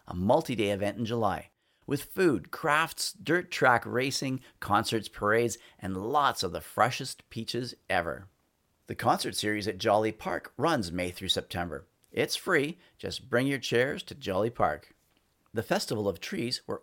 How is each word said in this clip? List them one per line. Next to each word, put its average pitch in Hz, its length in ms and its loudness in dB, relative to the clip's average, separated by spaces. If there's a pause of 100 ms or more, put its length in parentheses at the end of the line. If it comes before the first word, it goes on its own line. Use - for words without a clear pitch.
a - 60 -8
multi-day 107 560 2
event 101 280 0
in 117 60 -2
July, 104 460 -2 (360)
with - 160 -2
food, 156 480 0
crafts, 156 640 0
dirt 175 400 0
track 123 340 4
racing, 131 540 -2 (180)
concerts, 107 480 2
parades, 110 520 2 (200)
and 95 180 -4
lots 127 460 0
of 92 80 -2
the 82 100 -4
freshest - 680 -2
peaches 120 460 -6 (120)
ever. 85 380 -2 (600)
The 110 80 -8
concert 123 400 0
series 104 320 -2
at 95 100 -4
Jolly 107 340 4
Park 175 440 -6
runs 127 340 0
May 90 200 -2
through 92 180 -10
September. 87 580 -4 (240)
It's 143 240 -2
free. 156 440 0 (200)
Just 101 320 -8
bring 123 160 4
your 139 120 0
chairs 127 460 2
to - 100 -14
Jolly 104 360 0
Park. 78 440 0 (600)
The 110 80 -2
Festival 110 460 0
of 95 120 -2
Trees, - 460 -4
where - 160 -6